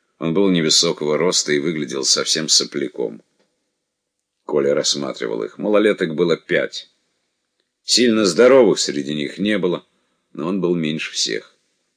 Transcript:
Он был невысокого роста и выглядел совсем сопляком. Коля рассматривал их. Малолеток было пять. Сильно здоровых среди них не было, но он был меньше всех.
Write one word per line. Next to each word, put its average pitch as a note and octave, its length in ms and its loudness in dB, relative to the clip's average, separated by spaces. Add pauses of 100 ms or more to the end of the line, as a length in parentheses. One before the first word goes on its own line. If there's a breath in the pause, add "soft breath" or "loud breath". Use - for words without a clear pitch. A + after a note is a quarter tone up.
(200)
Он E2 140 -2
был G2 160 2
невысокого D#2 680 0
роста E2+ 340 0
и D2 80 0
выглядел C#2+ 460 -6
совсем D#2 420 -2
сопляком. C2 760 -4 (1200)
Коля C#2+ 280 0
рассматривал C2 720 -4
их. - 140 -12
Малолеток G2+ 580 0
было E2+ 220 0
пять. - 520 -4 (920)
Сильно A2 420 2
здоровых A2+ 540 6
среди C#2+ 340 -4
них D2 240 -8
не G#2 200 -2
было, F2+ 280 -4 (460)
но D2+ 160 -8
он F#2+ 140 -2
был F2 140 2
меньше D#2 360 -4
всех. - 460 -8 (400)